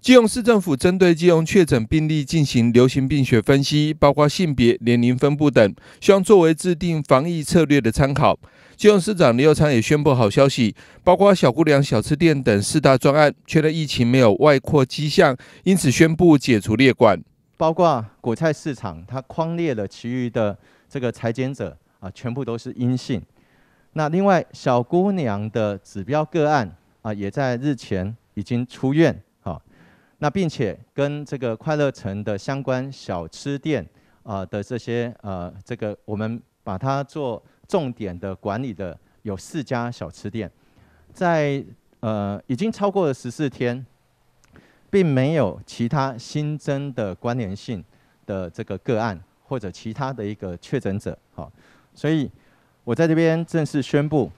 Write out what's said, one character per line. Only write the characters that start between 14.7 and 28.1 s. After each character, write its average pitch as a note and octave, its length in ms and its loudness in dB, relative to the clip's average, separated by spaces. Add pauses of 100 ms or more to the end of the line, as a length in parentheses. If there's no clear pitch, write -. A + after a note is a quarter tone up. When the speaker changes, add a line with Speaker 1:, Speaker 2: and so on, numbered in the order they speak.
Speaker 1:
迹 D3 240 -6
象， D3 260 4 (280)
因 F#3+ 120 2
此 D#3+ 160 2
宣 D#3+ 240 4
布 E3 220 6
解 A#2+ 240 2
除 G#2+ 160 -2
列 B2+ 160 4
管。 G#2 260 4 (380)
Speaker 2:
包 E3 160 0
括 D3+ 320 0 (160)
果 A#2 160 -4
菜 D#3+ 160 -2
市 C#3+ 220 -8
场， E2 340 -14
它 B2+ 140 -10
匡 E3 340 -6
列 E3 180 -4
了 G2+ 140 -6
其 - 220 -12
余 B2 180 -4
的 G#2 260 -2 (320)
这 C#3 140 -10
个 B2 100 -2
裁 A#2 220 -6
剪 C3 220 -6
者 G2 200 -10 (260)
啊， F#2+ 100 -14
全 A#2 220 -10
部 C3+ 120 -8
都 A#2 140 -8
是 B2 160 -14
阴 B2 200 -2
性。 A#2+ 280 -6 (720)
那 D3+ 160 -4
另 F#3+ 160 0
外， F3+ 260 2
小 B2 300 0
姑 F3+ 300 0
娘 A2 360 -4
的 G#2 300 -4
指 - 260 -14
标 D3 220 -2
个 D3 240 -2
案 B2 200 0 (300)
啊， G#2+ 140 -8
也 G2+ 160 -6
在 B2+ 260 -4
日 C#3 180 -4
前 G2 400 -6 (200)